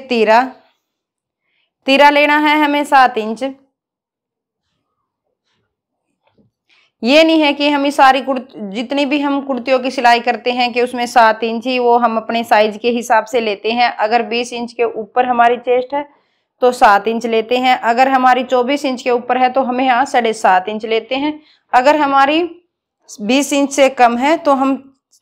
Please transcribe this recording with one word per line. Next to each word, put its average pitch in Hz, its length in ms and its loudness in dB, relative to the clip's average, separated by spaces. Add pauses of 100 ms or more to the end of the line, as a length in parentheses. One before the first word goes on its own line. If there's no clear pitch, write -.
तीरा, 226 360 2 (1400)
तीरा 277 240 4
लेना 294 280 2
है 302 200 0
हमें 294 260 0
सात 262 340 2
इंच। 214 240 -6 (3500)
ये 277 220 4
नहीं 320 160 2
है 294 120 2
कि 285 180 -2
हम 285 160 0
इस 285 100 -2
सारी 269 260 4
कुर्त-, 247 340 -8 (140)
जितनी 262 360 -4
भी 277 140 -2
हम 277 220 -2
कुर्तियों 262 360 -4
की 247 120 -4
सिलाई 240 300 2
करते 240 320 -4
हैं 247 200 -2
कि 240 100 -2
उसमें 247 260 -4
सात 220 360 4
इंच 226 220 -4
ही 254 120 -2
वो 240 200 2
हम 226 180 0
अपने 233 280 -4
साइज 214 340 2
के 240 120 -2
हिसाब 226 360 0
से - 140 -2
लेते 214 320 -4
हैं। 240 260 0
अगर 220 260 0
बीस 240 280 -6
इंच 240 200 -10
के 240 120 -4
ऊपर 226 420 -4
हमारी 240 320 2
चेस्ट 247 360 -2
है 294 140 -6 (540)
तो 254 100 4
सात 208 360 4
इंच 226 180 -4
लेते 226 320 -2
हैं, 254 180 2
अगर 240 320 0
हमारी 254 360 2
चौबीस 262 400 -2
इंच 254 180 -4
के 254 80 -2
ऊपर 247 280 -2
है 254 120 2
तो 269 120 0
हमें 247 220 -2
यहाँ 262 220 2
साढ़े 240 280 -2
सात 185 340 2
इंच 214 180 -8
लेते 220 300 -4
हैं। 302 220 -6 (340)
अगर 262 240 4
हमारी 277 460 2 (800)
बीस 269 320 0
इंच 277 200 -2
से 269 180 2
कम 240 280 2
है 285 200 0
तो 302 160 0
हम 269 220 -2 (460)